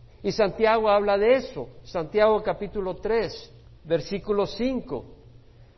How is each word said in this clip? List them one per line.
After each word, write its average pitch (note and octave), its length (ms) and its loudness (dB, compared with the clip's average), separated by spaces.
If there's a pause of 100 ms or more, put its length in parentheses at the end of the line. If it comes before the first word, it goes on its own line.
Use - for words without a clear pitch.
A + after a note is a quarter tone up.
(240)
Y G3+ 80 -2
Santiago A3 560 2
habla G3+ 300 4
de A3 160 6
eso. D#3 340 -2 (160)
Santiago G#3 600 2
capítulo F#3 520 -6
tres, G#3 560 -4 (320)
versículo G3 640 -2
cinco. A#3 580 -6 (760)